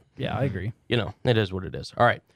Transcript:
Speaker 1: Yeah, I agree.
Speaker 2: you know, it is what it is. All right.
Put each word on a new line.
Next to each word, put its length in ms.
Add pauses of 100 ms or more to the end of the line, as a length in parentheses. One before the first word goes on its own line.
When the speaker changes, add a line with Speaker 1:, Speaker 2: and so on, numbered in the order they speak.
(180)
Speaker 1:
Yeah, 180
I 100
agree. 280 (160)
Speaker 2:
you 80
know, 160 (100)
it 140
is 160
what 100
it 120
is. 200
All 120
right. 160 (120)